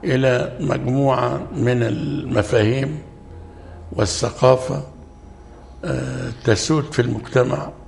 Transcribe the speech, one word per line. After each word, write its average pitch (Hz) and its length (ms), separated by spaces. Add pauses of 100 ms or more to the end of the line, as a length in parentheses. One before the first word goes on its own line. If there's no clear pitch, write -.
إلى 131 560
مجموعة 127 920
من 123 300
المفاهيم 131 1160 (920)
والثقافة، - 880 (1000)
آه، 127 460 (140)
تسود 143 480
في 127 100
المجتمع 123 680 (160)